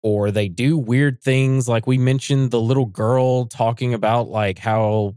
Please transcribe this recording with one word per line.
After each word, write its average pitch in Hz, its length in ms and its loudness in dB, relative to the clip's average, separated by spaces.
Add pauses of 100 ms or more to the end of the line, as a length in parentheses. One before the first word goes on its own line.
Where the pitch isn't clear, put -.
or 104 280 0
they 104 180 -2
do 127 300 0
weird 131 440 0
things. 131 460 0
Like, 113 180 0
we 131 120 2
mentioned 131 520 0
the 120 100 0
little 127 260 2
girl 127 600 0
talking 117 480 -2
about, 113 340 0
like, 101 300 -2
how 107 580 0